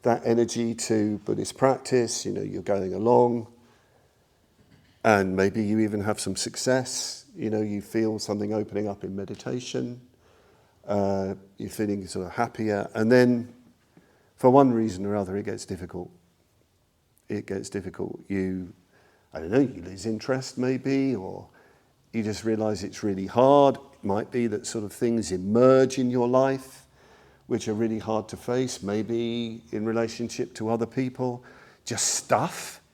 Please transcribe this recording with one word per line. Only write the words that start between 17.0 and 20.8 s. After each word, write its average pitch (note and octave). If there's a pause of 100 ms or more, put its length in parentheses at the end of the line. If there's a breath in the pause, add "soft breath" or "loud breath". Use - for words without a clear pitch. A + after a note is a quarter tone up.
It G#2
gets -
difficult. F#2
You, F#2 (600 soft breath)
I -
don't D#2+
know, B2+
you G#2
lose F#2+
interest B2+
maybe, C3